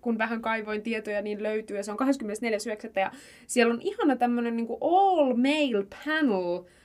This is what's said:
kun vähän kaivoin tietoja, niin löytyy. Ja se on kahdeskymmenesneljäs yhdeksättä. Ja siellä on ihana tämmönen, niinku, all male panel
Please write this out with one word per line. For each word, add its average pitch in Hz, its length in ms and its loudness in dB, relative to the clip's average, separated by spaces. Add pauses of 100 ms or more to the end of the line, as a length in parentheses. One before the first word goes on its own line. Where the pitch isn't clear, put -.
kun 233 160 -2
vähän 226 240 -2
kaivoin 214 400 -4
tietoja, 214 400 -4
niin 208 220 -6
löytyy. 214 340 -4
Ja 202 60 -4
se 208 80 -8
on 208 60 -6
kahdeskymmenesneljäs 226 680 -2
yhdeksättä. 214 320 -6
Ja 190 120 0 (360)
siellä 233 260 4
on 233 80 -4
ihana 381 340 2
tämmönen, 240 400 0
niinku, 233 260 -4
all 339 540 6
male 254 500 2 (200)
panel 190 580 0 (220)